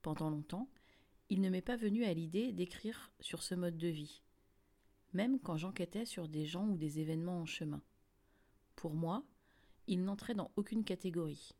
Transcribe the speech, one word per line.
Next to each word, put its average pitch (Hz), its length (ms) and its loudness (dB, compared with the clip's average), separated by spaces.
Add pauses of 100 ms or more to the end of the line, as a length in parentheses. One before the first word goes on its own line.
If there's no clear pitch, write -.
Pendant 156 300 0
longtemps, 156 400 -2 (580)
il 196 120 4
ne 190 100 6
m'est 185 100 4
pas 247 160 0
venu 226 280 4
à 185 100 4
l'idée 175 380 0
d'écrire 180 580 -4 (100)
sur - 220 -6
ce - 140 -2
mode 175 220 0
de 170 100 2
vie, 151 340 -4 (880)
même 240 280 4
quand 165 160 -2
j'enquêtais 185 480 -2
sur 175 240 -6
des 151 180 0
gens 175 220 0
ou 196 80 2
des 156 240 0
événements 165 400 0
en 165 60 -4
chemin. 147 360 -4 (920)
Pour 156 180 -4
moi, 165 300 0 (640)
ils 180 160 4
n'entraient 202 320 -2
dans - 180 -2
aucune 214 300 0
catégorie. 165 760 -2